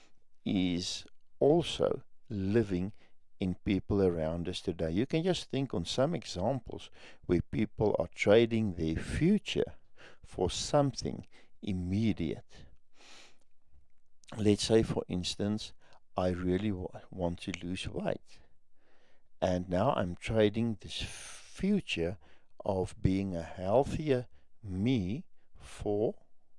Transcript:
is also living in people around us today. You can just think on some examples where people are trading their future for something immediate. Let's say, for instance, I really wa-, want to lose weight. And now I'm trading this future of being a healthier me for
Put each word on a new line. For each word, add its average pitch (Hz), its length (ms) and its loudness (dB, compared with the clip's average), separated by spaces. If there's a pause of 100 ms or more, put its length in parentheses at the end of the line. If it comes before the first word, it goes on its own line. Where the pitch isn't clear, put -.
(460)
is 90 600 0 (340)
also - 640 4 (260)
living 98 640 2 (480)
in 90 140 0 (100)
people 98 360 2
around 85 460 2
us 90 140 -6
today. 85 300 -2
You 101 140 2
can 160 180 0
just - 280 -2
think 135 220 -2
on 87 100 0
some 143 320 2
examples - 760 -4 (360)
where 90 160 4
people 107 580 0
are 85 160 0
trading 110 580 6
their 80 220 0
future - 800 2 (520)
for - 240 0
something - 760 0 (360)
immediate. 92 840 0 (1900)
Let's 104 260 4
say, 113 200 6
for - 240 0
instance, 98 680 -2 (420)
I 92 140 4
really 92 420 0
wa-, 90 180 -4 (200)
want 87 320 -2
to 101 100 -8 (120)
lose 90 240 -4
weight. - 500 -6 (1040)
And 90 260 2
now 95 280 2
I'm 90 240 0
trading 113 640 2
this - 200 -8
future - 1160 -4 (460)
of 95 380 0
being 95 340 2
a 82 60 -2
healthier 123 840 2 (360)
me 104 600 0 (340)
for 104 560 -2 (460)